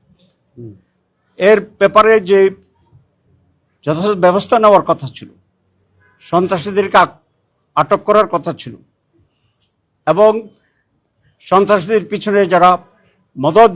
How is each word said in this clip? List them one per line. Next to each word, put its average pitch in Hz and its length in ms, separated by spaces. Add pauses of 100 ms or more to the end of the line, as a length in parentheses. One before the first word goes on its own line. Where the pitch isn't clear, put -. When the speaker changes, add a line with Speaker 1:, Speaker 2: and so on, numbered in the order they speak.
(580)
Speaker 1:
হুম। 113 160 (640)
Speaker 2:
এর 208 200 (220)
ব্যাপারে 208 320 (180)
যে 196 80 (1500)
যথাযথ 175 400
ব্যবস্থা 185 380
নেওয়ার 202 280
কথা 156 160 (100)
ছিল, - 140 (1000)
সন্ত্রাসীদেরকে 190 760
আক-, - 160 (560)
আটক 156 320
করার 208 260
কথা 185 180 (100)
ছিল 113 120 (1300)
এবং 196 240 (1160)
সন্ত্রাসীদের 196 640
পিছনে 202 300 (120)
যারা 180 180 (680)
মদদ 160 400